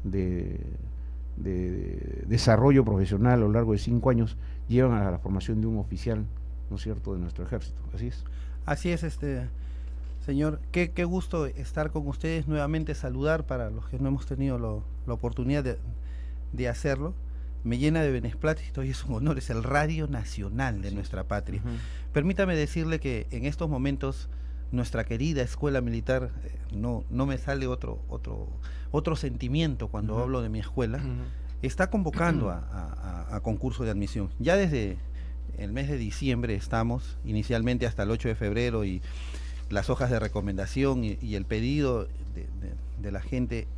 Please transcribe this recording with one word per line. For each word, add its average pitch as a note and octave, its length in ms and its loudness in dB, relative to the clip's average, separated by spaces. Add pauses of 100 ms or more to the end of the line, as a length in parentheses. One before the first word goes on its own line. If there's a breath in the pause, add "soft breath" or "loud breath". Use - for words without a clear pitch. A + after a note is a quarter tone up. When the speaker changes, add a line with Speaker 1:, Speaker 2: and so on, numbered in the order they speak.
Speaker 1:
de, F#2 560 0 (760 loud breath)
de F2+ 880 -2
desarrollo A#2+ 580 8
profesional G#2 480 6
a B2 40 8
lo G#2 140 6
largo A2+ 220 6
de G#2 60 4
cinco A#2+ 300 4
años A2+ 280 4 (300 loud breath)
llevan B2 340 6
a G2 100 2
la F2 80 0
formación G2 420 0
de A2 60 2
un A2+ 100 2
oficial, G#2+ 480 -2 (440)
¿no G2+ 80 -4
es - 60 -6
cierto?, G2+ 300 -4
de F#2 60 -2
nuestro F2 240 -4
ejército. - 340 -4 (160)
Así A2 140 -4
es. - 160 -6 (420 loud breath)
Speaker 2:
Así D3 240 0
es, E3+ 140 0
este, C#3 440 -2 (760 loud breath)
señor. D3+ 340 2 (120)
Qué, F3 200 2
qué F3 120 0
gusto F3 440 0
estar D3+ 440 -2
con D3 160 -2
ustedes, D#3+ 400 -2
nuevamente D3+ 480 0
saludar C#3+ 500 0
para A#2+ 240 -2
los G#2+ 180 -4
que C3 120 -4
no C3+ 80 2
hemos C3+ 180 0
tenido C3+ 320 0
lo, A2 260 -2 (220)
la B2 80 -2
oportunidad B2 500 0
de, B2 140 0 (760 loud breath)
de B2 160 0
hacerlo. C#3+ 440 0 (520 loud breath)
Me A#2 120 2
llena D3+ 240 4
de C#3+ 100 4
beneplácito C3 720 0
y C3 60 0
es B2+ 160 -4
un B2 100 0
honor, C3+ 220 2
es B2 120 -4
el A2+ 140 0
Radio D3+ 440 2
Nacional A2 760 -2
de G2 80 -4
Speaker 1:
Sí. G2 60 -2
Speaker 2:
nuestra G2 280 -4
patria. G2+ 380 -2
Speaker 1:
Ujú. A#2 80 -4 (420 loud breath)
Speaker 2:
Permítame F3+ 460 4
decirle D#3+ 420 0
que A#2+ 320 -2
en A#2+ 140 -2
estos D3 240 0
momentos C3+ 600 0 (440 loud breath)
nuestra A#2 320 0
querida C3 380 0
escuela C#3 360 0
militar, A#2+ 520 0 (120)
eh, - 60 -6 (260)
no, A2+ 340 -2
no B2+ 160 2
me C3+ 120 0
sale C3+ 300 0
otro, B2 320 -2 (100)
otro, A#2 400 -6 (420 loud breath)
otro D3+ 240 2
sentimiento B2 720 0
cuando G#2+ 280 -2
Speaker 1:
Ujú. A#2 80 2
Speaker 2:
hablo B2+ 180 0
de A2+ 80 -2
mi G#2+ 100 -2
escuela, A#2 380 -2
Speaker 1:
Ujú. C#3 100 -2 (540 loud breath)
Speaker 2:
está F#3 280 0
convocando E3 600 2
Speaker 1:
<clears throat> - 20 -2
Speaker 2:
a, E2+ 60 -4
a, F2 720 -6
a, A2 60 -4
a - 20 -2
concurso A2+ 460 -2
de A2+ 60 0
admisión. G2+ 380 -2 (100)
Ya D#3+ 180 4
desde B2+ 400 2 (600 loud breath)
el G2+ 140 -4
mes C3+ 160 -2
de C#3+ 100 -2
diciembre A#2 580 0
estamos, A2+ 680 0
inicialmente A#2 640 2
hasta A2 160 0
el G#2 80 2
ocho A#2 160 0
de A2+ 80 2
febrero, A2+ 480 2
y F#2 180 0 (680 loud breath)
las G2+ 200 2
hojas B2+ 200 2
de A#2 100 4
recomendación G#2+ 840 0
y, G#2 160 -2
y G#2 140 -2
el F#2+ 100 -2
pedido B2 580 2
de, - 380 -6 (180)
de, F2+ 140 -6 (280)
de G2+ 100 -4
la G2 100 -4
gente A#2+ 460 -2 (100)